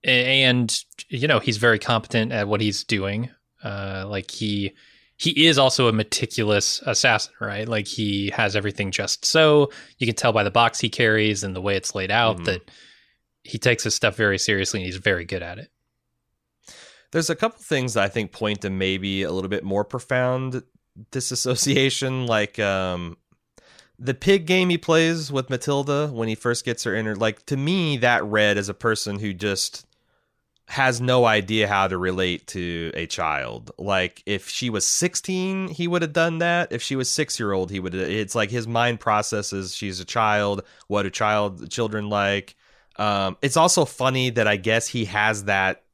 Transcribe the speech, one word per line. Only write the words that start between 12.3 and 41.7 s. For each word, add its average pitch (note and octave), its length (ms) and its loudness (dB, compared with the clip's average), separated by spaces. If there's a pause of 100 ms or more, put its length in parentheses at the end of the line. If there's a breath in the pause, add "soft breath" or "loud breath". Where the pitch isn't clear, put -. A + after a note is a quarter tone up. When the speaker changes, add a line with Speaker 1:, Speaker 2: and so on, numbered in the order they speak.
Speaker 2:
Mm-hmm. E2+ 80 -8
Speaker 1:
that F#2 260 -4 (720 soft breath)
he - 140 -8
takes A#2+ 260 2
his A2 120 -2
stuff G#2 200 0
very G2+ 240 2
seriously, G2+ 400 0
and F2+ 60 -6
he's F#2 120 -8
very F#2+ 260 0
good F2 200 -8
at F2 160 -12
it. - 100 -20 (1500 loud breath)
Speaker 2:
There's E3 140 0
a D#3+ 80 0
couple A3+ 240 -2
things B2+ 320 -2
that G#2+ 100 2
I G2+ 60 2
think G#2 240 -4
point G#2 300 -2
to G2+ 60 -4
maybe F#2+ 540 -2
a D#2+ 80 -2
little F#2 180 -4
bit G2 140 -4
more G2 220 0
profound B2+ 800 -2 (480)
disassociation, C3 1160 0
like, G#2+ 320 0
um, F#2 560 -2 (840 soft breath)
the B2 160 -4
pig F#3+ 320 2
game F#3 240 2
he E3+ 80 2
plays E3 540 2
with C3 180 -2
Matilda C#3+ 580 0
when A2+ 200 -4
he A2 80 -2
first A#2+ 300 -2
gets A#2+ 180 -4
her G#2+ 100 0
in A2 120 0
her, G#2+ 100 -2
like, A2 300 -2
to C#3+ 100 -4
me, D#3 440 0
that A#2+ 260 2
read G#2 320 4
as G2 100 -2
a G2+ 60 -8
person G#2 460 -2
who G#2 120 -4
just F#2+ 540 -4 (840)
has B2+ 320 0
no B2+ 240 4
idea G#2+ 460 2
how G2 180 2
to F#2 100 -2
relate F#2 500 -2
to E2+ 480 -6
a E2 100 -6
child. C2+ 720 -4
Like, F#2 480 -2
if G2+ 240 -4
she B2 200 -4
was G#2 160 -2
sixteen, F#3 840 -2
he E3+ 180 -4
would E3+ 140 0
have D#3+ 100 -2
done E3 280 0
that. E3+ 340 0
If A#2+ 80 -4
she C3+ 160 -4
was C3 120 -2
six-year-old, G2 640 -2
he F#2+ 80 -4
would, F2+ 160 -6
it's F#2+ 400 -4
like G#2 140 0
his A#2 180 -4
mind A#2 320 0
processes, G#2 760 -2
"She's F#2 280 -8
a E2+ 40 -10
child. G#2 580 0 (240 soft breath)
What G#2 160 0
do F#2+ 60 -2
child, G#2 640 0